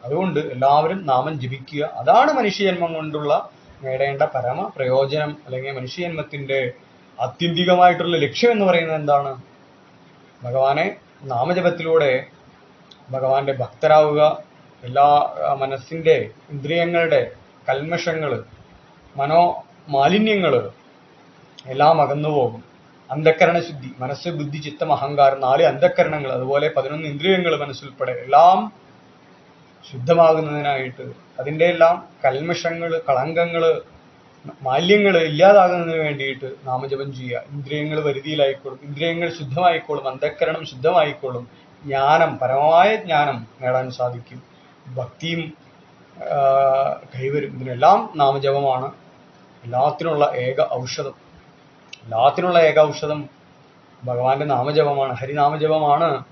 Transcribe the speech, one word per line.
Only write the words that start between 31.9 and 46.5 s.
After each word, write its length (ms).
കൽമഷങ്ങൾ, 840
കളങ്കങ്ങൾ, 720
മാലിന്യങ്ങൾ 560
ഇല്ലാതാകുന്നതിന് 800
വേണ്ടിയിട്ട് 560
നാമജപം 500
ചെയ്യുക. 360
ഇന്ദ്രിയങ്ങൾ 500
വരുതിയിലായിക്കോളും, 840
ഇന്ദ്രിയങ്ങൾ 460
ശുദ്ധമായിക്കോളും, 800
അന്ധക്കരണം 580
ശുദ്ധമായിക്കോളും, 840
ജ്ഞാനം, 540
പരമമായ 580
ജ്ഞാനം 500
നേടാൻ 300
സാധിക്കും, 520
ഭക്തിയും, 680
ആ, 140